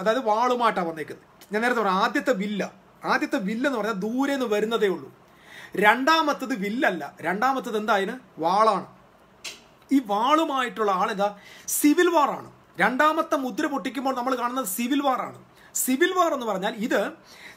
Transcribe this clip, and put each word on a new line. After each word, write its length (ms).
അതായത് 300
വാളുമായിട്ടാണ് 600
വന്നേക്കുന്നത്. 340
ഞാൻ 100
നേരത്തെ 200
പറഞ്ഞ 220
ആദ്യത്തെ 380
വില്ല, 200
ആദ്യത്തെ 260
വില്ലെന്ന് 300
പറഞ്ഞാൽ 260
ദൂരെ 300
നിന്ന് 200
വരുന്നതേ 400
ഉള്ളൂ. 140
രണ്ടാമത്തത് 680
വില്ലല്ല, 380
രണ്ടാമത്തത് 540
എന്തായാലും 380
വാളാണ്. 420
ഈ 80
വാളുമായിട്ടുള്ള 800
ആളെന്താ? 280
സിവിൽ 360
വാറാണ്. 340
രണ്ടാമത്തെ 640
മുദ്ര 280
പൊട്ടിക്കുമ്പോൾ 460
നമ്മൾ 220
കാണുന്നത് 360
സിവിൽ 320
വാറാണ്. 300
സിവിൽ 360
വാർ 180
എന്ന് 140
പറഞ്ഞാൽ 240
ഇത് 140